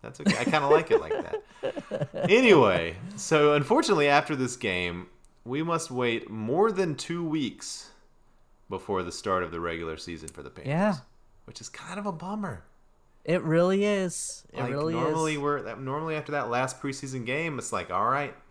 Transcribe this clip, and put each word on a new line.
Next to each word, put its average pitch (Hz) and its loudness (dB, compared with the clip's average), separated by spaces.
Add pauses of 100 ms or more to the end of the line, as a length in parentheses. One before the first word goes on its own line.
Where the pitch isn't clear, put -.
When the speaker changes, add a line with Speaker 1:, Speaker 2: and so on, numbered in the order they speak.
Speaker 1:
That's - -14
okay. 190 2
I 120 -2
kinda 151 2
like 156 6
it 440 6
like - -6
that. - -6
Speaker 2:
<laughs> - 0
Speaker 1:
Anyway, 117 6 (200)
so 147 4
unfortunately, 170 4
after 147 4
this 127 -2
game, 90 -2 (380)
we 135 -4
must 165 -2
wait 123 -2
more 120 0
than 180 0
two 170 -6
weeks - -4 (800)
before 95 -2
the 85 -6
start 92 0
of 82 -6
the 85 -6
regular 82 -4
season 78 -12
for 76 -16
the 69 -12
Panthers. - -10
Speaker 2:
Yeah. 185 2 (520)
Speaker 1:
Which - -18
is - -14
kind - -12
of 208 -8
a 196 -4
bummer. 170 -8 (600)
Speaker 2:
It 170 0
really 180 4
is. 196 -2
It - -8
Speaker 1:
Like, 123 -2
Speaker 2:
really 147 -2
Speaker 1:
normally 156 0
Speaker 2:
is. 147 -4
Speaker 1:
we're, 143 0
that, 110 -10
normally 151 -4
after 147 -6
that 135 -2
last 127 0
preseason 135 -6
game, 143 -2
it's - -8
like, 90 -4
all 95 0
right 139 -2 (160)